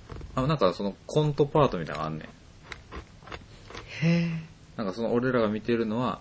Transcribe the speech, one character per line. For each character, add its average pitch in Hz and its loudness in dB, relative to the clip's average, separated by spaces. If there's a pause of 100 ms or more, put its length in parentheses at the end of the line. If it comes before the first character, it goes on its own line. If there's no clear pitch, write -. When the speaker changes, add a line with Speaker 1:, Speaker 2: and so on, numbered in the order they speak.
(340)
Speaker 1:
あ、 131 0
な 160 2
ん 143 -2
か 92 4
そ - -6
の 101 -4 (100)
コ 151 2
ン 151 2
ト 147 4
パ 143 4
ー - 4
ト 92 -4
み 80 -4
た 76 -8
い - -6
な 76 -6
の 78 -2
あ - -6
ん 80 -6
ね - -12
ん。 - -14 (1800)
Speaker 2:
へ 170 4
え。 170 0 (480)
Speaker 1:
な 117 -4
ん - -4
か 90 -4
そ 113 -6
の、 110 0
俺 123 2
ら 123 4
が 110 4
見 107 0
て 120 0
る 113 2
の 107 -2
は、 120 -2